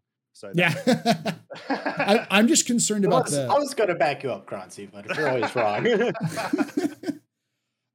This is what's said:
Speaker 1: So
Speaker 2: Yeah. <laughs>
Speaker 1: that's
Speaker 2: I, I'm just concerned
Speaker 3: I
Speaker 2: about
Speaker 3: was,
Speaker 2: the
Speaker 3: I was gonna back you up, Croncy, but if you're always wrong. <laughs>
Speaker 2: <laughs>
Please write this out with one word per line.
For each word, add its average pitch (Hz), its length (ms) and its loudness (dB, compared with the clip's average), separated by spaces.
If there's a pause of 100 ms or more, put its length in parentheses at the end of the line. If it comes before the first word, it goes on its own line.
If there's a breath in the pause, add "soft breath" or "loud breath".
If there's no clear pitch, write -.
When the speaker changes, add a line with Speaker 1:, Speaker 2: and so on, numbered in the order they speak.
(340)
Speaker 1:
So 101 200 -16
Speaker 2:
Yeah. 170 160 4
<laughs> - 160 -4
Speaker 1:
that's 220 540 0 (280)
Speaker 2:
I, 208 600 0
I'm 214 180 6
just 320 200 4
concerned 214 380 0
Speaker 3:
I - 20 4
Speaker 2:
about 175 160 4
Speaker 3:
was, - 100 -4
Speaker 2:
the 139 140 0
Speaker 3:
I 262 100 4
was 285 160 0
gonna 190 220 0
back 147 260 0
you 131 100 -4
up, 101 140 -8
Croncy, 101 400 -12
but 101 240 -18
if - 80 -6
you're 151 120 0
always 131 260 0
wrong. 107 280 0
<laughs> 226 300 2
Speaker 2:
<laughs> 220 1080 -4 (760)